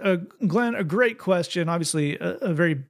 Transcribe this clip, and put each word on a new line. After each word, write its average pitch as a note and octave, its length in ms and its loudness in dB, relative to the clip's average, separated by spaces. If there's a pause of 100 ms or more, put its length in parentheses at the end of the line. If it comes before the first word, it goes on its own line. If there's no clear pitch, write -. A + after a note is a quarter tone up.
uh, F#3 140 2 (300)
Glenn, A#3 280 2
a G3+ 80 -2
great A3 340 2
question. F3 520 0
Obviously, D#3 480 0
a, F3 200 -4
a G3 160 -2
very D3+ 360 2